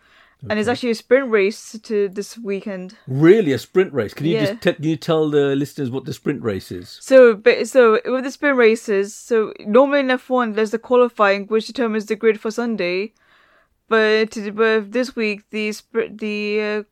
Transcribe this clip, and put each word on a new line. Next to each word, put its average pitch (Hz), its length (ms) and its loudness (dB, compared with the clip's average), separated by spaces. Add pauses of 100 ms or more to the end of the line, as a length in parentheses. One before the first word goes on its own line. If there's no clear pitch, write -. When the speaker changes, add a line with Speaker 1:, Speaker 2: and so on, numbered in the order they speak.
(480)
Speaker 1:
and 214 120 -2
it's 214 80 -2
Speaker 2:
Okay. 247 60 0
Speaker 1:
actually 254 160 -4
a 220 40 -2
sprint 262 340 2
race 220 540 -2
to 202 260 -2
this 196 300 -12
weekend. 196 560 -10 (140)
Speaker 2:
Really, 160 440 6
a 120 60 -2
sprint - 340 -2
race? 113 220 -4
Can 139 120 -6
you 170 80 0
Speaker 1:
Yeah. 220 120 0
Speaker 2:
just 214 160 -6
te-, 175 120 0
can 143 100 -10
you 160 120 -2
tell 160 320 0
the 143 280 2
listeners 139 340 -4
what 127 140 -6
the 131 80 -10
sprint 143 280 -6
race 101 300 -6
is? 90 300 -14
Speaker 1:
So, 254 340 8
but, 233 320 2
so 226 400 4
with 254 160 -2
the 269 80 -8
sprint 285 260 -2
races, 220 560 0
so 220 400 -4 (140)
normally 269 340 4
in 262 120 0
F 254 180 -6
one 240 220 -2
there's 214 180 -2
the 226 80 -4
qualifying, 214 680 0
which 220 180 -2
determines 220 400 -6
the 220 80 -6
grid 220 240 0
for 220 140 -8
Sunday. 202 600 -6 (760)
But, 220 440 2
to, 208 200 -8
but 214 400 0
this 247 240 -4
week, 208 340 -4
the 214 200 -6
spr-, 214 460 -8
the, 208 440 -6
uh, 214 320 -4